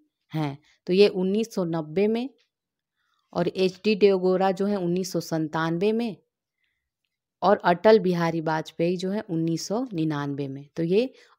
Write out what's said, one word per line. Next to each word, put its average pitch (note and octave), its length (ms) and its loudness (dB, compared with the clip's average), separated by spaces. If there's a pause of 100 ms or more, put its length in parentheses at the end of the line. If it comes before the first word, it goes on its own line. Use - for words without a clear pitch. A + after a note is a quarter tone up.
(340)
हैं, D3 240 -4 (300)
तो F3+ 60 -2
ये G3+ 140 8
उन्नीस G3+ 480 -2
सौ F#3 100 -2
नब्बे E3 420 -2
में, A#3 220 -2 (1040)
और F3 140 -2
एचडी F#3 480 0
देवगौड़ा F#3+ 560 4
जो F#3+ 140 -2
है G#3 100 0
उन्नीस F3+ 360 -2
सौ E3+ 80 -2
संतानवे E3 720 -2
में, A3+ 260 -4 (1200)
और G3+ 240 4
अटल G3+ 340 6
बिहारी E3+ 420 0
वाजपेयी D#3+ 560 -2
जो F#3 120 -6
है G#3 120 -4
उन्नीस E3 460 -4
सौ A#3+ 260 -4
निन्यानवे C#3+ 540 -4
में। C#3 280 -14
तो E3 80 -4
ये G#3 300 0 (260)